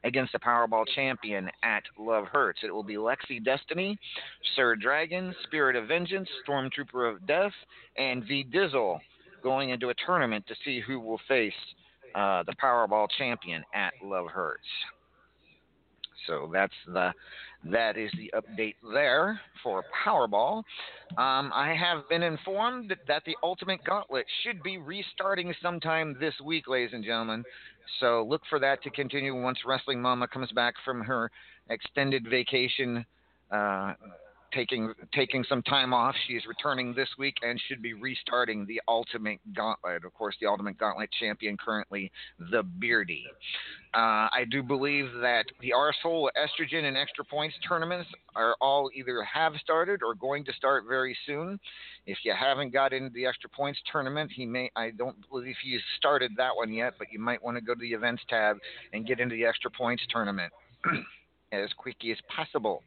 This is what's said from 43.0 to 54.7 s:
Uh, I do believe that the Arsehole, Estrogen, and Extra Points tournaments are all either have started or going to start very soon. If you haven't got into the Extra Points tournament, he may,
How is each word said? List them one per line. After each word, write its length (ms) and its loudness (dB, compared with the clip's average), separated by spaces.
Uh, 400 6
I 180 4
do 120 0
believe 440 2
that 240 4
the 160 0
Arsehole, 600 4
Estrogen, 480 0
and 120 0
Extra 280 -4
Points 320 -4
tournaments 400 -2
are 240 4
all 340 4
either 280 -2
have 380 2
started 440 2
or 100 0
going 300 -4
to 80 -8
start 360 2
very 280 0
soon. 320 -4
If 180 -6
you 140 2
haven't 340 2
got 200 4
into 200 -2
the 140 -2
Extra 240 -4
Points 300 -4
tournament, 440 -2
he 120 -6
may, 300 -2